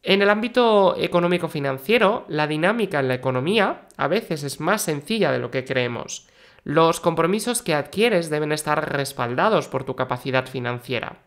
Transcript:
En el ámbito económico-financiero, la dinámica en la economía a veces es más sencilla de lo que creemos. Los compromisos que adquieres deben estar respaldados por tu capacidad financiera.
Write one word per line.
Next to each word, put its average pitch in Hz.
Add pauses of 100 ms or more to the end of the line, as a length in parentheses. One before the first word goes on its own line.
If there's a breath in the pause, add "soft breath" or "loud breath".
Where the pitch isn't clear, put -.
En 196
el 202
ámbito 220
económico-financiero, 175
la 151
dinámica 175
en 135
la 127
economía 151 (100)
a 143
veces 165
es 139
más 185
sencilla 165
de 127
lo 123
que 131
creemos. 123 (360 soft breath)
Los 165
compromisos 190
que 165
adquieres 175
deben 151
estar 151
respaldados 139
por 131
tu 131
capacidad 127
financiera. 120